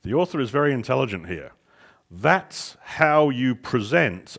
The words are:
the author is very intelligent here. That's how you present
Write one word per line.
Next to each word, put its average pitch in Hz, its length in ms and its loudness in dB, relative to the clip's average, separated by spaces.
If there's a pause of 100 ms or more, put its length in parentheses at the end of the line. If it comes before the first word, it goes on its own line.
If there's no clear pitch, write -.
the 104 100 -6
author 170 260 0
is 123 100 -2
very 143 220 2
intelligent 120 560 -2
here. 80 240 -10 (580)
That's 151 720 -2
how 151 480 4
you 127 260 0
present 117 840 -2